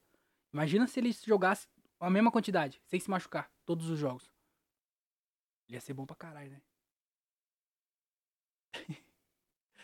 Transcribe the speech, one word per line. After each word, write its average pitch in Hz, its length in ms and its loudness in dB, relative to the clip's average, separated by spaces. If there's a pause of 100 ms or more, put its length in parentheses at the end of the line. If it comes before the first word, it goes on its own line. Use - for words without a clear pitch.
(540)
Imagina 160 340 2
se - 120 -4
ele 240 120 2
jogasse 202 560 2 (320)
a 180 100 -2
mesma 214 220 6
quantidade, 185 540 0
sem 180 140 -2
se - 100 -6
machucar, 170 420 -6 (120)
todos 165 260 -4
os 160 100 -2
jogos. 131 320 -6 (1400)
Ele 120 100 -12
ia 120 40 -12
ser 143 120 -12
bom 135 120 -10
pra 131 100 -16
caralho, 143 360 -18
né? 135 100 -20 (2000)
<laughs> - 380 -14 (720)